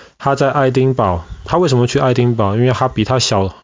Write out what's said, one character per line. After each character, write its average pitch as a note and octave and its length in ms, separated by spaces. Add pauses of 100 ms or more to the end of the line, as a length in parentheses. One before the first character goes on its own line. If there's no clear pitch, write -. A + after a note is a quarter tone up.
(180)
她 C#3 180
在 C#3 160
爱 C3+ 180
丁 C3 240
堡， F#2+ 300 (220)
她 - 120
为 F3 120
什 C3 80
么 A#2+ 100
去 C3 100
爱 C3+ 160
丁 A#2+ 220
堡？ G#2 220
因 A#2+ 40
为 B2+ 120
她 B2+ 160
比 G#2+ 160
她 B2+ 140
小 G2 440